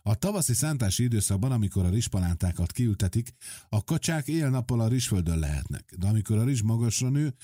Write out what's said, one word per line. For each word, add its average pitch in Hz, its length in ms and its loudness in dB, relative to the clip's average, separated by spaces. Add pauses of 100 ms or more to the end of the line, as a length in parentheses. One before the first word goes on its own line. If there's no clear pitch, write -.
A 107 120 0
tavaszi 180 400 0
szántási 120 480 0
időszakban, 113 500 0
amikor 101 320 0
a 87 60 2
rizspalántákat 90 840 0
kiültetik, 113 600 0 (360)
a 107 160 0
kacsák 160 440 -2
éjjel-nappal 131 520 0
a 113 80 2
rizsföldön 95 500 0
lehetnek, - 600 -4
de 90 80 0
amikor 107 320 2
a 113 60 2
rizs 127 180 0
magasra 117 460 0
nő, 143 360 0